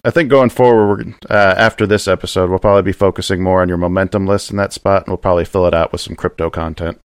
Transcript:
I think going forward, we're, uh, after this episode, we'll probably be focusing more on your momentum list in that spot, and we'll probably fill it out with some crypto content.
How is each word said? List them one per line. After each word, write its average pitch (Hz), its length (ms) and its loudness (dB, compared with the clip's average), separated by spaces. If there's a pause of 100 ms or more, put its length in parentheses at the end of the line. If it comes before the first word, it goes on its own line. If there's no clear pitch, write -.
I 117 60 -2
think 151 200 0
going 131 200 4
forward, 113 560 2
we're, - 300 -4
uh, 98 220 4
after 110 300 0
this 104 180 0
episode, 92 440 -2
we'll 92 100 -2
probably 101 220 4
be 95 100 -2
focusing 92 500 -2
more 92 200 2
on 90 60 0
your 87 100 -4
momentum 95 500 -2
list 101 240 -2
in 101 60 -6
that 101 140 -4
spot, 98 300 -2
and - 60 -14
we'll 92 80 -4
probably 87 280 0
fill 90 220 -2
it 85 80 0
out 82 160 0
with 85 100 -8
some - 140 -12
crypto 82 360 -6
content. 82 580 -8